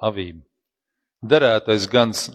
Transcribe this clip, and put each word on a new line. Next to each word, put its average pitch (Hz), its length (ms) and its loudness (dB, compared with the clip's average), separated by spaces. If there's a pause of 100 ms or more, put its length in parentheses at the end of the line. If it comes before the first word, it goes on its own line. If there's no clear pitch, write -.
avīm. 92 400 -6 (800)
Derētais 113 640 2
gans, 117 460 0